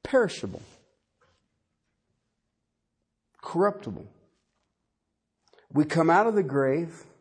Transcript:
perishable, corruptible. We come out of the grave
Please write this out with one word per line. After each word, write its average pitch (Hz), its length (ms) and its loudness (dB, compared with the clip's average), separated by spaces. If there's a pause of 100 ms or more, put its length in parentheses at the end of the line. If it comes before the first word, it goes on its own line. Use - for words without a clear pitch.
perishable, - 580 -2 (2750)
corruptible. 185 640 -4 (1700)
We 147 140 2
come 160 240 2
out 202 180 6
of 220 80 0
the 196 80 2
grave 143 600 -2 (180)